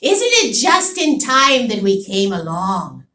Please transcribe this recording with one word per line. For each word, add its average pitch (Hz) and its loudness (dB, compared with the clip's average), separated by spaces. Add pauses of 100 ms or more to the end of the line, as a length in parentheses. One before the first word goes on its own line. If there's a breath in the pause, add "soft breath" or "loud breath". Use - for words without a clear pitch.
Isn't 403 2
it 453 2
just 359 2
in 311 0
time 262 2
that 202 -4
we 196 0
came 196 -2
along? 165 -6